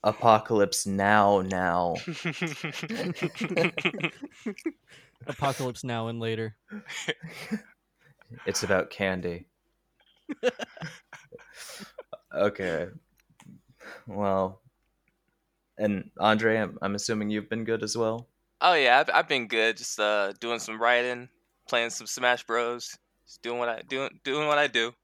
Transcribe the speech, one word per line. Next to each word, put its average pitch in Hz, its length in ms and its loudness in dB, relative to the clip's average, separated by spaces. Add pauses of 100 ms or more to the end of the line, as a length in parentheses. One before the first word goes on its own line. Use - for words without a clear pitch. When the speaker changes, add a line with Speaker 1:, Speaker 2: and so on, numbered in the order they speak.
Speaker 1:
Apocalypse 107 800 4
Now, 101 540 6
now. 90 600 0
Speaker 2:
<laughs> - 60 -12
Speaker 3:
<laughs> 175 3250 -6
Apocalypse 131 560 -4
Now 117 240 -4
and 117 140 -6
later. 113 360 -4 (1900)
Speaker 1:
It's - 160 -2
about 92 280 2
candy. 90 640 -4
Speaker 3:
<laughs> - 40 -20 (2750)
Speaker 1:
Okay. 90 540 0 (1160)
Well, 98 540 0 (1160)
and 104 400 0
Andre, 110 400 4
I'm, 98 240 -2
I'm 98 120 -2
assuming 104 360 -2
you've 107 180 -2
been 113 160 -4
good 110 180 -2
as 107 140 -6
well? 113 320 -2 (320)
Speaker 2:
Oh, 180 140 6
yeah, 131 260 8
I've, 151 140 0
I've - 140 4
been 123 200 0
good. 110 300 2
Just, - 200 -10
uh, 104 400 2
doing 117 200 -4
some 110 200 -8
writing, 120 520 2 (360)
playing 117 240 0
some 110 160 -12
Smash 123 380 2
Bros, 120 540 -4 (280)
just - 160 -20
doing 120 160 -4
what 120 120 0
I, 113 180 -6
doing, 135 340 -6
doing 151 260 -2
what 147 100 4
I 147 80 4
do. 120 260 0 (120)